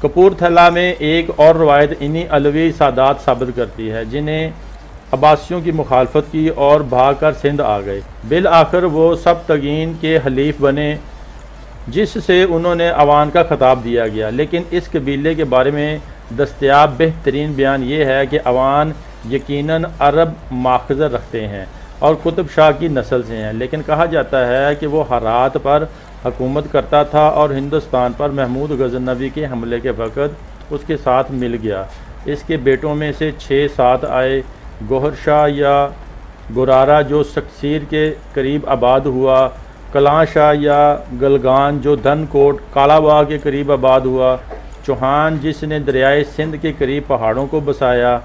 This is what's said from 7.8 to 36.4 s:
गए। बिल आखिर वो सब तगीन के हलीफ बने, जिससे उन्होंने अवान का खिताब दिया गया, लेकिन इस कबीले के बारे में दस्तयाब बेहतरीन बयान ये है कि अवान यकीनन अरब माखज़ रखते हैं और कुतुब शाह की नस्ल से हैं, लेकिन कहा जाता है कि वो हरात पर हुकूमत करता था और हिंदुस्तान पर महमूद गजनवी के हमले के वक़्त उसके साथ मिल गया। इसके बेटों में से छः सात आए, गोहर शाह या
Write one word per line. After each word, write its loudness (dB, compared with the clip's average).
गए। -6
बिल 0
आखिर 4
वो 2
सब 2
तगीन -2
के 0
हलीफ -2
बने, 0
जिससे 0
उन्होंने 0
अवान 4
का 2
खिताब 2
दिया 0
गया, -4
लेकिन -4
इस -4
कबीले -2
के -2
बारे 2
में -4
दस्तयाब 2
बेहतरीन -2
बयान 0
ये 0
है 2
कि -2
अवान 0
यकीनन -2
अरब 2
माखज़ 0
रखते -6
हैं -8
और 4
कुतुब -4
शाह 4
की -4
नस्ल -2
से -10
हैं, -6
लेकिन -6
कहा 0
जाता 0
है 0
कि -6
वो 0
हरात 0
पर 0
हुकूमत -4
करता 2
था 2
और 0
हिंदुस्तान -2
पर -4
महमूद -4
गजनवी -4
के -8
हमले -6
के -4
वक़्त -8
उसके -6
साथ 0
मिल -4
गया। -6
इसके -6
बेटों 0
में -4
से -4
छः 0
सात 2
आए, -2
गोहर -2
शाह 2
या 0